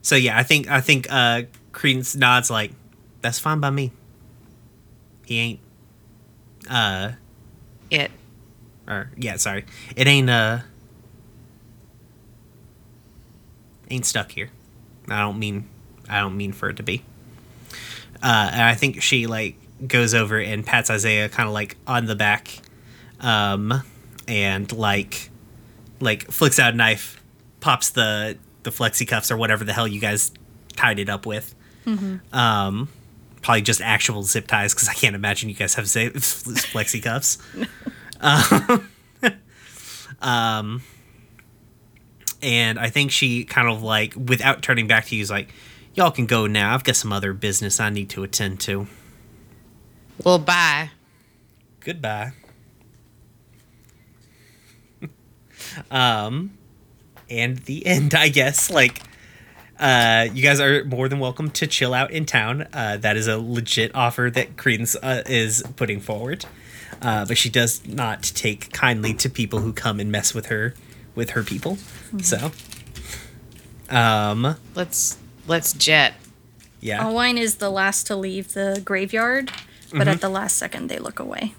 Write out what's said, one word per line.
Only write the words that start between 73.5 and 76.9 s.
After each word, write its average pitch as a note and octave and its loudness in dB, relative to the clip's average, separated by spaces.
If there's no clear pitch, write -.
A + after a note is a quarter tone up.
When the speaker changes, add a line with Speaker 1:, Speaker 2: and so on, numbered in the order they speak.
Speaker 1:
um, A#2 2
Speaker 2:
Let's, - -2
let's E3 0
jet. D3+ 4
Speaker 1:
Yeah. A2+ -4